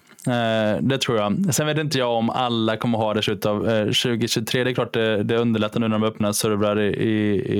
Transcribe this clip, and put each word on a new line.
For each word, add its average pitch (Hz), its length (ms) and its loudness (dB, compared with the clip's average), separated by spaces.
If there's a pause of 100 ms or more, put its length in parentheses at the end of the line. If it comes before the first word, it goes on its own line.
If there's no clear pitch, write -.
(280)
Eh, 113 540 0
det 135 160 0
tror 123 200 -2
jag. 123 360 0
Sen 151 140 0
vet 151 100 0
inte 147 200 -2
jag 123 140 0
om 113 180 0
alla 113 480 0
kommer 117 200 0
ha 107 160 0
det 107 60 0
i 104 40 -2
slutet 107 220 -4
av, 104 240 0
eh, 110 220 2
tjugo 117 360 0
tjugotre. 123 360 -2
Det 123 80 0
är - 20 -4
klart 120 200 -4
det, 110 300 0
det 117 140 0
underlättar 113 420 0
nu 113 80 0
när 107 120 0
de 110 80 0
öppnar 107 240 0
servrar 104 500 0
i, 104 60 2
i, 104 720 0